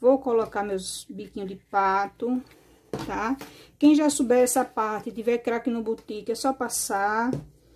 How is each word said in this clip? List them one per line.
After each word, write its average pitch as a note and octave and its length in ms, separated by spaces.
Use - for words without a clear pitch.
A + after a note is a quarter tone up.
Vou C4 180
colocar A3+ 440
meus G3 480
biquinhos G3 400
de F#3+ 60
pato, G3+ 840
tá? G#3+ 300
Quem D4 160
já D4+ 140
souber B3 300
essa B3+ 260
parte, G#3+ 480
tiver A3+ 260
craque A#3 300
no A#3 140
boutique, G#3+ 500
é - 20
só C4 180
passar. A3+ 800